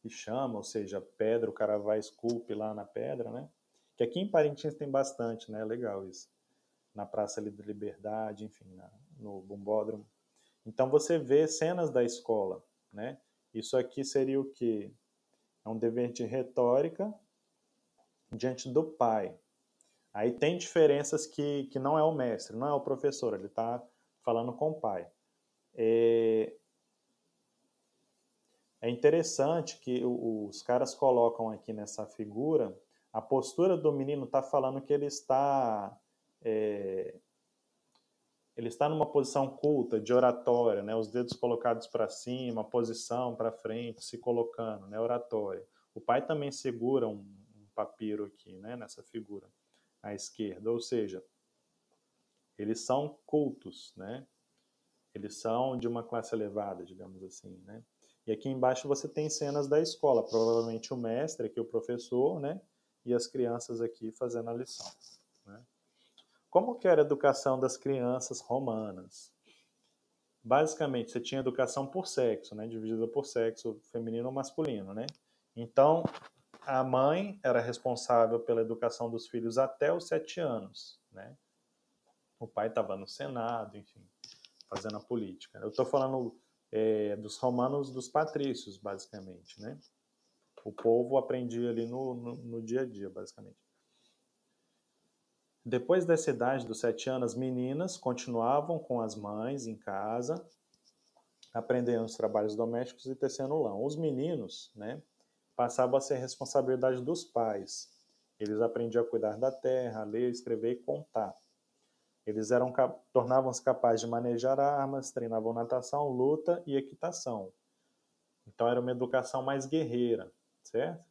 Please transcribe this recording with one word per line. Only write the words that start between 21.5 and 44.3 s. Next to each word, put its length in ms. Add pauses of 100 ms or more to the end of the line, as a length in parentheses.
que 140
não 200
é 40
o 100
mestre, 440
não 100
é 60
o 80
professor, 540
ele 140
tá 340 (400)
falando 300
com 180
o 100
pai. 280 (680)
É... 800 (2250)
é 100
interessante 880
que 260
o, 440
os 140
caras 320
colocam 560
aqui 220
nessa 340
figura, 680 (360)
a 100
postura 540
do 160
menino 340
tá 160
falando 380
que 120
ele 140
está, 920 (440)
é, 720 (1400)
ele 120
está 200
numa 180
posição 420
culta, 520
de 120
oratória, 720
né? 140
Os 120
dedos 260
colocados 520
pra 220
cima, 560
posição 680
pra 180
frente, 520
se 140
colocando, 720